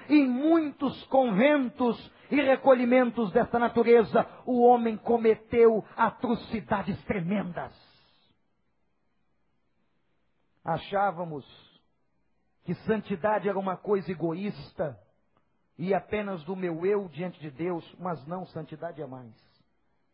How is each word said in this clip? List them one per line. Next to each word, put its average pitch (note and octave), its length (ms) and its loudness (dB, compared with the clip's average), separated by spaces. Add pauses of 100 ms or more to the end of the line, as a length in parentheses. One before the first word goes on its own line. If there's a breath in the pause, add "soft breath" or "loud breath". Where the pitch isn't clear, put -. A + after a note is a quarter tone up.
em C#4+ 200 6
muitos D4 760 0
conventos B3+ 1080 2 (180 soft breath)
e C#4 100 2
recolhimentos B3 920 4
desta A#3 260 0
natureza, A#3 680 4 (180 loud breath)
o A#3+ 180 0
homem A#3 340 4
cometeu A3+ 880 2 (120)
atrocidades G#3+ 1080 -4
tremendas. F3 680 -4 (3000)
Achávamos E3 800 -4 (1200)
que F3+ 100 -8
santidade G3+ 760 -4
era F#3+ 100 -4
uma F#3+ 180 -6
coisa G3 340 -4
egoísta E3 880 -8 (800)
e F#3 160 -2
apenas G3 480 -6
do F#3 140 -10
meu F3 280 -6
eu G3+ 240 -2
diante F3 300 -12
de D3+ 120 -14
Deus, E3 340 -8 (160)
mas E3 260 -10
não, F3+ 200 -10
santidade D#3+ 540 -12
é D3 60 -12
mais. B2+ 260 -16 (800)